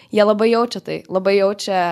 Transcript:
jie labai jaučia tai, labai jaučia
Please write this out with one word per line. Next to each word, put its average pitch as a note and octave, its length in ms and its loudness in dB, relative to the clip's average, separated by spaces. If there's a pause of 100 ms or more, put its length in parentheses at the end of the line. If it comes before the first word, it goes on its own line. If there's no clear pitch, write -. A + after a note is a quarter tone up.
jie G#3 180 2
labai G#3+ 280 2
jaučia A#3 320 -2
tai, D#3+ 200 -8
labai F#3+ 340 0
jaučia G3 540 0